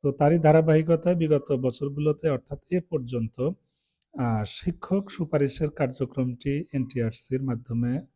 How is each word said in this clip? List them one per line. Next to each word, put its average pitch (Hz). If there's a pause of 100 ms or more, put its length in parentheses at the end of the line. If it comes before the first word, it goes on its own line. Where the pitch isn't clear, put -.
তো 143
তারই 151
ধারাবাহিকতায় 160
বিগত 151
বছরগুলোতে 143
অর্থাৎ 139 (120)
এ 180
পর্যন্ত, 123 (680)
আহ, 117
শিক্ষক 190
সুপারিশের 147
কার্যক্রমটি 131
এনটিআরসির 131
মাধ্যমে 120 (140)